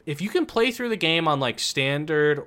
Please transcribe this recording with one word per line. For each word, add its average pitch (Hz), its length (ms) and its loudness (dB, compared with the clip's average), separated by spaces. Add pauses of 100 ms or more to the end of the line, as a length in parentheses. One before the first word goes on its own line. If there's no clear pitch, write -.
if 147 140 -6
you 196 80 -4
can 359 180 0
play 233 240 0
through 240 200 -4
the 220 60 -2
game 165 300 0
on, 147 140 2
like, 123 180 -2
standard 147 880 0